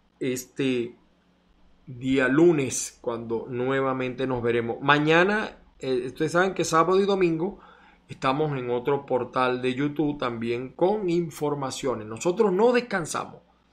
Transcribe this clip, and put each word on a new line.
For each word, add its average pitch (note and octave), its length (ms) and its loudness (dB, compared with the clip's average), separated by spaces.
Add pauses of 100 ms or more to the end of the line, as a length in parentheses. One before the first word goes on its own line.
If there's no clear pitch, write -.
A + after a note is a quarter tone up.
(200)
este B2+ 760 -2 (880)
día C3 420 0
lunes, D3 760 4
cuando A#2 460 -6
nuevamente C3 760 -2
nos B2+ 160 -2
veremos. A#2 400 0
Mañana, D#3+ 760 2 (180)
eh, C3 300 -2
ustedes D3+ 240 -4
saben F#3 240 2
que E3 100 0
sábado E3 340 4
y G3+ 60 2
domingo F#3 540 0 (480)
estamos C#3+ 500 0
en B2 140 -4
otro C3+ 340 0
portal B2+ 560 0
de B2+ 140 0
YouTube D3 420 -2
también A#2+ 520 -4
con F#3+ 420 0
informaciones. C#3+ 960 -4
Nosotros F3+ 440 0
no G#3+ 200 4
descansamos. A#3 680 -4 (320)